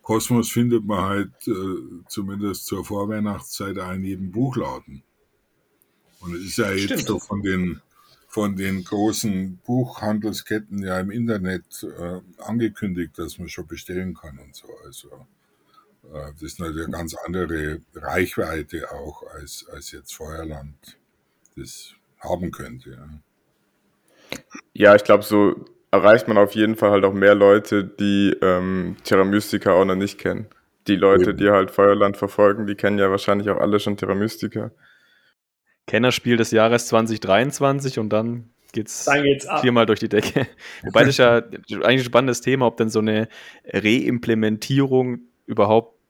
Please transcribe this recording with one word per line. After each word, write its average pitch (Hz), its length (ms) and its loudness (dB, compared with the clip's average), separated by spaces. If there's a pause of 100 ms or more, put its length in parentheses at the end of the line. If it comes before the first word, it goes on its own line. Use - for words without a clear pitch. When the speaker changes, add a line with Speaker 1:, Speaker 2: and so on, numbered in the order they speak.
Speaker 1:
Kosmos 113 480 0
findet 117 360 0
man 98 180 -2
halt, 98 440 -4
äh, 92 600 -8
zumindest 101 580 -8
zur 92 180 -8
Vorweihnachtszeit 101 920 -8
auch 92 140 -10
in 95 120 -8
jedem 92 280 -8
Buchladen. 104 720 -6 (1160)
Und 87 140 -12
es 90 80 -10
ist 95 160 -8
ja 104 140 -2
jetzt 98 120 -2
Speaker 2:
Stimmt. 101 220 -4
Speaker 1:
so 104 120 -4
von 101 240 -10
den, 90 380 -4 (480)
von 101 280 -4
den 95 280 -6
großen 101 800 -4
Buchhandelsketten 107 1160 -6
ja 92 180 -4
im 95 100 -6
Internet, 101 720 -6
äh, 87 380 -12 (220)
angekündigt, 104 760 -6
dass 80 200 -12
man 85 100 -14
schon 80 180 -14
bestellen 90 480 -10
kann 71 240 -20
und 67 160 -20
so. - 140 -20 (160)
Also, 67 240 -20 (1040)
äh, 73 200 -14
das 78 100 -18
ist 78 180 -16
natürlich 80 260 -8
eine - 100 -8
ganz 82 180 -10
andere 80 680 -6 (140)
Reichweite 80 1000 -6
auch, 71 300 -14 (120)
als, 73 380 -18
als 73 200 -18
jetzt 71 220 -20
Feuerland 78 840 -14 (580)
das - 380 -18 (260)
haben 87 300 -6
könnte, 64 420 -16
ja. 73 280 -20 (1500)
Speaker 3:
Ja, 104 220 8
ich 104 100 6
glaub, 101 200 6
so 101 400 2 (260)
erreicht 104 380 6
man 107 100 4
auf 101 140 4
jeden 107 240 2
Fall 104 140 4
halt 98 140 4
auch 98 80 4
mehr 98 220 6
Leute, 101 500 4
die, 101 580 0
ähm, 92 640 0
Terra 95 200 4
Mystica 101 480 0
auch 92 120 6
noch 95 120 0
nicht 98 220 -4
kennen. 95 280 -6 (400)
Die 101 100 2
Leute, 95 380 4
Speaker 1:
Eben. 92 40 -8
Speaker 3:
die 101 120 2
halt 95 200 2
Feuerland 101 460 4
verfolgen, 101 500 2
die 101 80 -6
kennen 101 240 0
ja 98 120 2
wahrscheinlich 101 400 0
auch - 80 -2
alle 104 220 2
schon 101 160 -4
Terra 98 180 -4
Mystica. 110 560 -6 (1160)
Speaker 4:
Kennerspiel 120 500 2
des 113 160 0
Jahres 113 340 4
zwanzig 113 340 0
dreiundzwanzig 135 800 0
und 107 120 -4
dann 113 400 -4 (220)
geht's - 340 -8
Speaker 2:
Dann 143 180 2
geht's 139 220 0
ab. 147 140 -4
Speaker 4:
viermal 120 260 4
durch 107 120 2
die 113 100 -4
Decke. 110 380 0 (200)
<laughs> - 180 -18
Wobei 117 200 6
das 139 120 4
ja 120 220 6
eigentlich - 440 -8
ein 123 220 4
spannendes 120 360 2
Thema, 131 260 2
ob 113 100 0
denn 110 120 0
so 110 120 0
eine 110 280 0 (360)
Reimplementierung 120 1600 0 (240)
überhaupt 110 520 2 (120)